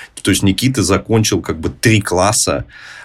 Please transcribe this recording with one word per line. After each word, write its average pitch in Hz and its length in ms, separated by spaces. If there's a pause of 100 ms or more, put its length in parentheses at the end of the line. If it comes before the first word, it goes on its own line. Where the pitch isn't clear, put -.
(220)
То 104 100
есть 92 120
Никита 104 400
закончил 98 580
как 80 180
бы 76 100
три 110 320
класса, 90 640 (400)